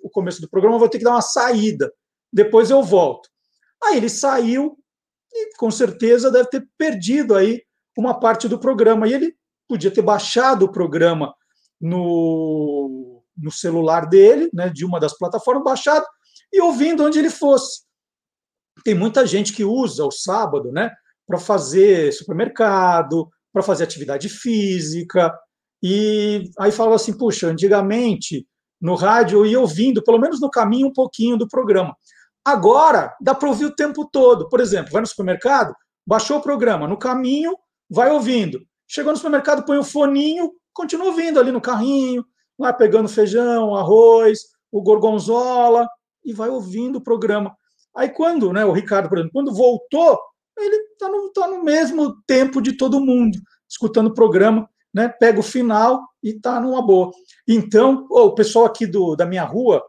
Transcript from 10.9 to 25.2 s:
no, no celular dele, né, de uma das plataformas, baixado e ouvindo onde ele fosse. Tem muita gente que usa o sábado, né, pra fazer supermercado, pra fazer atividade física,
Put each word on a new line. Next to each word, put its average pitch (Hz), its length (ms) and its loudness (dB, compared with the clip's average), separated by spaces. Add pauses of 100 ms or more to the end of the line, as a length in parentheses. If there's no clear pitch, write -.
no, 156 1400 -4 (160)
no 156 140 -10
celular 165 580 -2
dele, 220 460 8
né, 180 140 -4
de 151 160 -8
uma 175 160 -4
das 151 180 -4
plataformas, 233 460 -4
baixado 294 420 0 (460)
e 392 80 4
ouvindo 302 440 2
onde 311 140 2
ele 311 120 0
fosse. - 600 0 (920)
Tem 220 120 0
muita 220 320 2
gente 202 260 -2
que 226 100 -6
usa 196 440 -2
o 135 40 -2
sábado, 160 600 -6
né, 208 180 -4 (360)
pra 175 120 -6
fazer 170 760 2
supermercado, 180 1120 0 (240)
pra 196 100 -2
fazer 170 220 -2
atividade 139 460 -10
física, 175 1080 -2 (460)